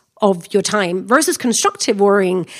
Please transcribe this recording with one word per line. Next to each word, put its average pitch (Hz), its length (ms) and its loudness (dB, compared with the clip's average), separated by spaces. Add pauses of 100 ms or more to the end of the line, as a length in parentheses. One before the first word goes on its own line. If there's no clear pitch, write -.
(220)
of 190 320 0
your 196 100 2
time. 190 420 -2
Versus 285 300 2
constructive 226 640 -2
worrying 190 480 2 (120)